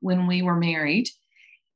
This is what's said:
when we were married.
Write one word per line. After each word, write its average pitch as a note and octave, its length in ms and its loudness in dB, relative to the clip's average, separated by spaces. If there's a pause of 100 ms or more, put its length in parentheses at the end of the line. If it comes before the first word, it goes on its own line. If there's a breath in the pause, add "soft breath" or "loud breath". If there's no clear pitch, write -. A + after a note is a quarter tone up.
when F3+ 260 0
we F3+ 140 0
were F3+ 140 0
married. E3+ 540 0 (680 soft breath)